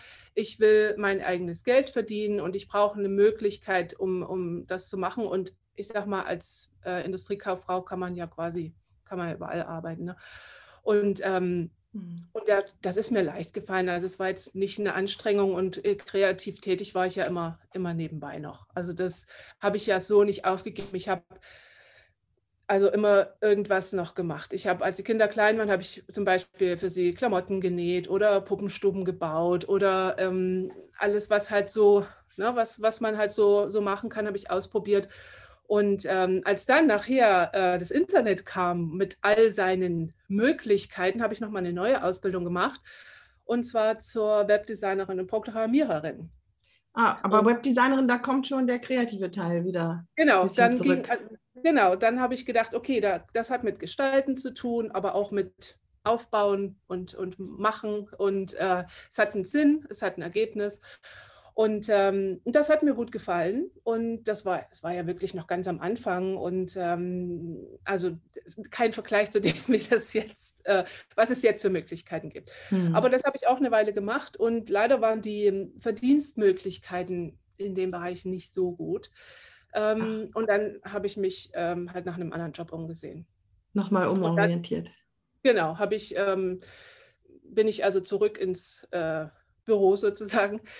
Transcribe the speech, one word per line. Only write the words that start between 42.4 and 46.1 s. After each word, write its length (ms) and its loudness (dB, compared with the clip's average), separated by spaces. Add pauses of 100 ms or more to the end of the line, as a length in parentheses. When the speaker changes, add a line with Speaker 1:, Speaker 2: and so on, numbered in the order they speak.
Speaker 1:
gemacht, 380 -2 (640)
und 180 -2
zwar 360 0
zur 500 0
Webdesignerin 720 0
und 60 -6
Programmiererin. 1040 -2 (640)